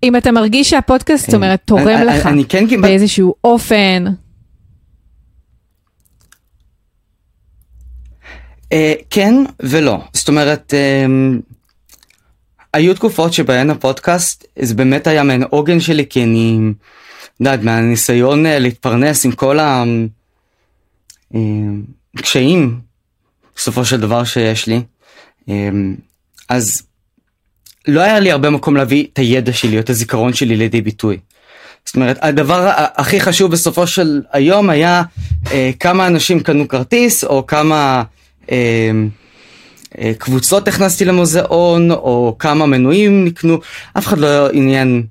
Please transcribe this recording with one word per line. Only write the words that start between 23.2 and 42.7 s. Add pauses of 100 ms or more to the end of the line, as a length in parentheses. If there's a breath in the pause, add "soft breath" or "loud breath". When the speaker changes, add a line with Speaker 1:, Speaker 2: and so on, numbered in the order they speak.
Speaker 2:
בסופו
של
דבר
שיש
לי, (680 soft breath)
אה, (800)
אז (1040)
לא
היה
לי
הרבה
מקום
להביא
את
הידע
שלי,
את
הזיכרון
שלי
לידי
ביטוי. (680 soft breath)
זאת
אומרת,
הדבר
ה-, (140)
הכי
חשוב
בסופו
של (100)
היום
היה, (480 loud breath)
אה,
כמה
אנשים
קנו
כרטיס,
או
כמה, (480)
אה, (1040 soft breath)
אה,
קבוצות
הכנסתי
למוזיאון,
או
כמה
מנויים